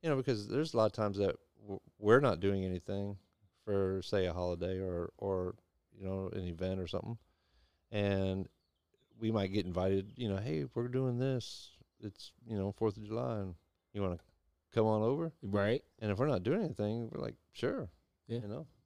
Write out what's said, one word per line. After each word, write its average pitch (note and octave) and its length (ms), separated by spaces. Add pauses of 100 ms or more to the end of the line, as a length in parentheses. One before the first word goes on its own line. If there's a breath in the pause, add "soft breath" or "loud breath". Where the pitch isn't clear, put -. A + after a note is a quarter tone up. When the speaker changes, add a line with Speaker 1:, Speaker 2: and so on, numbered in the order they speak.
Speaker 1:
you E3 60
know, C#3+ 80
because A#2+ 320
there's D3 260
a - 20
lot A2 100
of G#2+ 60
times G#2 260
that G2 180 (260)
w-, G2+ 180 (180)
we're A2 220
not G#2 200
doing G2 240
anything G2 520 (480)
for, F#2+ 380
say, F#2+ 240
a F2 60
holiday F2+ 460
or, F2+ 400
or, F#2 360 (420)
you G2 100
know, F#2+ 260
an F#2 140
event F#2 340
or F2 60
something. G2+ 300 (760)
And G2 580 (680)
we A2 120
might G2+ 220
get G2 140
invited, F#2+ 500
you B2 120
know, G2 100
"Hey, C#3+ 260 (100)
we're A#2+ 140
doing B2+ 300
this. C3 540 (300)
It's, - 300 (140)
you A2+ 100
know, G2 160
Fourth G#2 240
of G#2+ 80
July, A2+ 360
and F#2 140 (380)
you G#2 80
wanna F2+ 180 (540)
come A2 140
on G#2+ 160
over?" D3+ 280 (120)
Speaker 2:
Right. G2+ 420 (140)
Speaker 1:
And G#2+ 120
if F#2+ 80
we're C3+ 80
not A2+ 160
doing E3 220
anything, A2+ 460
we're - 100
like, - 140 (180)
"Sure." C3 380 (360)
Speaker 2:
Yeah. A#2 140
Speaker 1:
You G#2 80
know? C#3 180 (200)